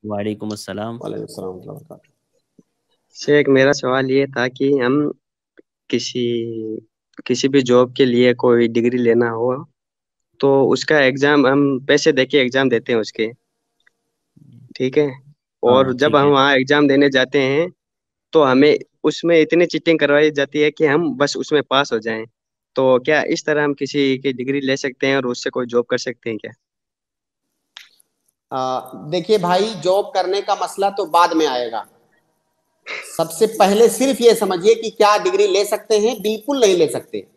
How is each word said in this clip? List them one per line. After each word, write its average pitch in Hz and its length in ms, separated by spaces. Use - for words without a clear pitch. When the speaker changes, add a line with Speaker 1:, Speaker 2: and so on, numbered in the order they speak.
Speaker 1:
Waalaikum 104 440
assalam। 104 460
Speaker 2:
Waalaikum 107 280
assalam 95 260
वर्हमतुल्लाहि 92 280
वबरकातुहू। - 360
Speaker 3:
Sheikh, 147 340
मेरा 135 220
सवाल 131 400
ये 139 160
था 131 200
कि 139 300
हम 139 360
किसी, 120 360
किसी 127 200
भी 139 140
job 123 320
के 135 120
लिए 123 280
कोई 120 340
degree 117 300
लेना 117 320
हो, 127 380
तो 135 280
उसका 135 320
exam 139 480
हम 139 320
पैसे 151 320
देके 131 260
exam 131 320
देते 120 240
हैं 117 60
उसके, 110 320
ठीक 131 220
है? 147 100
Speaker 1:
हाँ, 135 260
Speaker 3:
और 127 300
जब 127 140
Speaker 1:
ठीक 147 80
Speaker 3:
हम 143 100
Speaker 1:
है। 147 60
Speaker 3:
वहाँ 139 240
exam 143 320
देने 139 220
जाते 131 320
हैं, 143 300
तो 160 100
हमें 135 340
उसमें 165 380
इतनी 165 240
cheating 165 340
करवाई 147 320
जाती 143 280
है 147 120
कि 160 140
हम 147 300
बस 139 220
उसमें 143 260
pass 139 300
हो 113 60
जाएं। 110 260
तो 131 240
क्या 147 240
इस - 220
तरह 151 180
हम 143 100
किसी 139 440
की 135 160
degree 131 280
ले 135 160
सकते 135 300
हैं 139 100
और 131 80
उससे 123 240
कोई 127 160
जॉब 120 240
कर 127 80
सकते 120 320
हैं 110 100
क्या? 104 120
Speaker 2:
आ, 131 260
देखिए 175 420
भाई, 185 360
job 190 400
करने 190 280
का 196 140
मसला 190 340
तो 196 160
बाद 170 280
में 160 140
आएगा। 120 380
सबसे 165 300
पहले 208 420
सिर्फ 262 320
ये 233 140
समझिए 190 400
कि 226 140
क्या 208 280
degree 190 300
ले 190 180
सकते 214 340
हैं? 220 220
बिल्कुल 220 380
नहीं 196 180
ले 160 100
सकते। 113 500